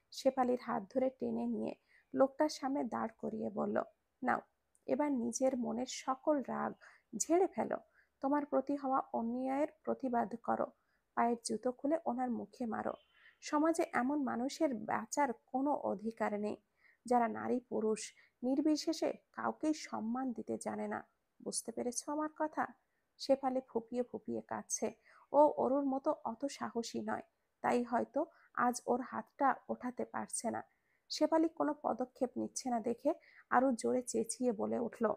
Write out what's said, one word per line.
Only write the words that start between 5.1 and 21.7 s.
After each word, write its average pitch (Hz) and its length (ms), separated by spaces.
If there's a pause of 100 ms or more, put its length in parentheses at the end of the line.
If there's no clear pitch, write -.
নিজের 254 460
মনের 233 320
সকল 269 580
রাগ - 260 (440)
ঝেড়ে 339 300
ফেলো, - 300 (440)
তোমার 285 240
প্রতি 269 300
হওয়া 269 260 (120)
অন্যায়ের 262 540 (160)
প্রতিবাদ 233 520
করো, - 320 (480)
পায়ের 233 280
জুতো 226 280
খুলে 285 340
ওনার 247 260
মুখে 208 340
মারো। 214 280 (480)
সমাজে 320 520
এমন 277 300
মানুষের 254 500
বাঁচার 233 600
কোনো 277 400
অধিকার 214 640
নেই, 208 180 (480)
যারা 233 220
নারী 220 320
পুরুষ 214 540 (300)
নির্বিশেষে 302 720 (180)
কাউকেই 226 420
সম্মান 233 580
দিতে 220 260
জানে 208 300
না। - 200 (360)
বুঝতে - 280